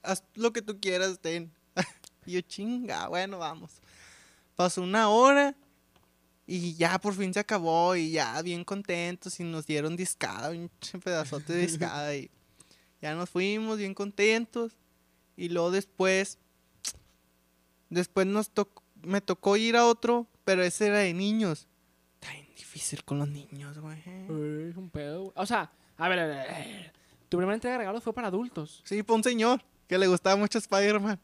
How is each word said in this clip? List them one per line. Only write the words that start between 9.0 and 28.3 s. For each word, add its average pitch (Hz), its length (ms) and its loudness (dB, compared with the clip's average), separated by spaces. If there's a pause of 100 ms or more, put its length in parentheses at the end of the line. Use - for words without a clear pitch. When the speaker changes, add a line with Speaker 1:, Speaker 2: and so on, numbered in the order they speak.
Speaker 1:
y 175 40 -6
nos 165 220 -6
dieron 156 300 -2
discada, 180 540 -6
un 170 180 -10
pinche - 300 -14
pedazote 156 560 -4
de 175 80 2
discada 151 520 -4
y 139 160 -10 (680)
ya 151 140 -6
nos 175 160 -6
fuimos 214 480 0
bien 196 160 -6
contentos. 220 800 0 (640)
Y 175 120 -6
luego 170 220 2
después, 190 680 0 (1500)
después 180 360 0
nos 208 260 0
toc-, - 300 -4 (200)
me 190 180 0
tocó 196 360 2
ir 226 200 4
a 233 100 8
otro, 233 400 4 (180)
pero 185 180 4
ese 180 260 2
era 208 100 4
de 185 160 2
niños. 202 520 0 (540)
Está - 120 -14
bien 147 140 -18 (100)
difícil - 480 -10
con 143 140 -4
los 143 100 -2
niños, 143 500 -12
güey. 156 200 -14 (300)
Speaker 2:
Uy, 151 420 -6
es 170 60 -14
un 185 140 -14
pedo, 151 320 -8
güey. 190 140 -12
O 190 100 -4
sea, 202 240 -2 (260)
a 170 120 0
ver, 180 120 2
a 160 60 0
ver, 143 120 -4 (120)
a - 80 -10
ver. 196 340 -14 (360)
Tu 180 100 0
primera 190 160 2
entrega 247 200 -2
de 254 40 -2
regalos 220 240 -4
fue 226 100 -4
para 226 160 -4
adultos. 185 560 -6